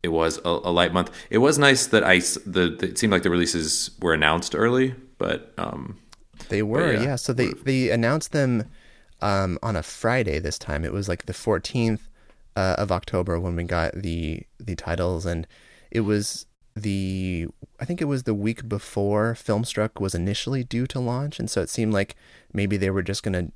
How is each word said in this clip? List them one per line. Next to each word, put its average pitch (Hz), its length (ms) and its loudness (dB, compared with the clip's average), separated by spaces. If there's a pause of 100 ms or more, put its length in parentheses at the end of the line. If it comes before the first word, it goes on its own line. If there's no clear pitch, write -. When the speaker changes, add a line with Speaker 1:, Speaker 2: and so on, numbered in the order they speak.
Speaker 1:
it 87 60 -2
was 82 300 2
a, 87 100 -2
a 87 220 0
light 87 200 4
month. 87 180 2 (200)
It 107 80 2
was 147 200 6
nice 139 300 6
that 110 160 6
I 92 140 8
s-, - 280 0
the, 90 240 4
the, 85 200 -4
it - 80 -6
seemed 104 160 2
like 90 100 4
the 92 60 4
releases 85 640 0 (100)
were 85 120 2
announced 78 420 2
early, 127 380 2 (240)
but, - 400 -4
um, - 420 -8 (500)
Speaker 2:
They 101 120 0
Speaker 1:
but 104 60 0
Speaker 2:
were, 139 260 2
Speaker 1:
yeah, 117 100 0
Speaker 2:
yeah. 139 120 0
So - 160 -4
they, 123 180 2
Speaker 1:
would've - 140 -8
Speaker 2:
they 131 280 2
announced 117 400 0
them, 127 340 2 (560)
um, 98 400 2
on 110 140 -2
a 78 80 -2
Friday 110 560 0
this - 180 -4
time. 78 260 -4
It 78 80 -4
was, 98 160 -4
like, 87 200 -4
the 98 60 -8
fourteenth, 113 760 0 (480)
uh, 95 220 2
of 98 140 0
October 90 480 0
when 87 160 -2
we 85 80 -2
got 85 300 0
the, 85 500 -4 (160)
the 104 160 -6
titles, 87 520 -4
and 82 180 -4 (460)
it 117 100 0
was 104 460 -2 (280)
the, 95 720 -2 (320)
I 123 60 -8
think 175 160 -6
it 160 40 0
was 135 180 -2
the 113 100 0
week 110 340 -2
before 104 680 0
Filmstruck 110 680 -2
was 95 140 -2
initially 104 480 -2
due 123 240 -2
to 131 120 -6
launch, 127 400 -4
and 113 100 -4
so 101 120 0
it 82 80 -4
seemed 110 240 0
like 98 220 0 (360)
maybe 101 260 0
they 95 120 2
were 95 140 0
just 98 180 -4
gonna 90 340 -2